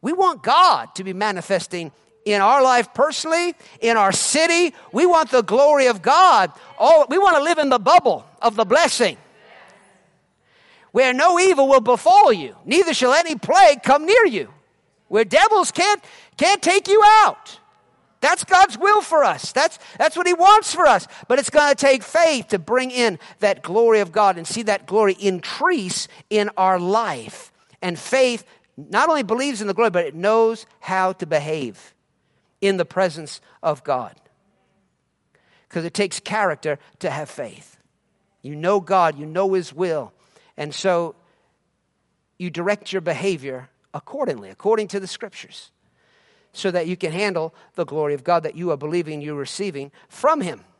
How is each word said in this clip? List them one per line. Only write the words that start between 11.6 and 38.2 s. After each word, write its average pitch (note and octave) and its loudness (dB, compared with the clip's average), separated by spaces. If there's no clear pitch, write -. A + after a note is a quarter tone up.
will C4+ 6
befall D4+ 4
you, D3 -6
neither E4 0
shall B3+ 0
any D#4+ 0
plague D4 4
come D4 2
near G#4+ 4
you, F3+ -6
where G#3+ 0
devils F#4 2
can't, G4 0
can't F#4+ 0
take G4 0
you G#4 4
out. G#4 4
That's E4 0
God's F4+ 4
will G4+ 2
for D#4+ 0
us. F3 -2
That's, D#4 -2
that's D#4 0
what F4 -2
he F4+ 2
wants F#4+ 4
for E4 2
us. A3 2
But B3+ 2
it's C4+ -4
gonna D4 4
take C4+ 2
faith D#4 0
to G3+ -4
bring B3+ -4
in A#3 -2
that G3 -2
glory A3 2
of F3+ -4
God G3 0
and E3 -14
see A#3 -8
that G#3 -4
glory G3+ 0
increase G3 -4
in G#3 -2
our F#3+ 0
life. F3 -6
And F3 -6
faith B3+ -2
not G#3+ -2
only D4+ 0
believes A#3 -6
in G#3 -6
the F#3+ -4
glory, A#3 0
but F3 -2
it C#3 -12
knows A3 -2
how F#3+ -4
to F3+ -10
behave D3 -6
in G3 -2
the E3+ -2
presence E3 -6
of D3+ -4
God. B2+ -6
'Cause E3 -8
it E3+ -12
takes G3+ -4
character D#3+ -4
to E3+ -6
have D3+ -10
faith. - -18